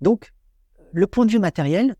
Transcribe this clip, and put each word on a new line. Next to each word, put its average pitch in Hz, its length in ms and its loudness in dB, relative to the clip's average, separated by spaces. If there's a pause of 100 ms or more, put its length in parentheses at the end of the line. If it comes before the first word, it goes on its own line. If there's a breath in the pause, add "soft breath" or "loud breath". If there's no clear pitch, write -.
Donc, 214 320 -2 (580)
le 170 160 0
point 240 180 0
de 214 60 2
vue 226 80 2
matériel, 180 600 -2